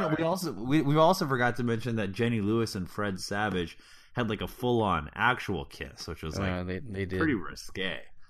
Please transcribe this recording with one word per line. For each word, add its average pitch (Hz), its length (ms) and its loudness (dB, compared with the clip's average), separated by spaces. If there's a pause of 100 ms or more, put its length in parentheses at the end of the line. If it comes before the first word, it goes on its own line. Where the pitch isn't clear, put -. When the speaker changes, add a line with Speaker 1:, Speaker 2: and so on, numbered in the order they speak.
Speaker 1:
Bizarre. 151 80 2
Speaker 2:
we 165 80 0
also, 170 280 0
we, 127 280 2
we've 143 160 4
also 160 320 6
forgot 123 280 2
to 127 60 -2
mention 117 340 0
that 101 160 -2
Jenny 117 280 2
Lewis 110 340 2
and 90 140 -4
Fred 101 320 -4
Savage 98 560 -2 (380)
had, 120 160 0
like, 107 120 -4
a 107 60 -4
full-on 104 640 0
actual 104 520 0
kiss, - 400 -14
which 82 160 -8
was, 78 160 -6
like, 98 120 0
Speaker 1:
Uh, 90 140 -4
they, 92 160 -4
they 98 260 -6
did. 92 120 -4
Speaker 2:
pretty 156 160 2
risque. 92 680 -6 (300)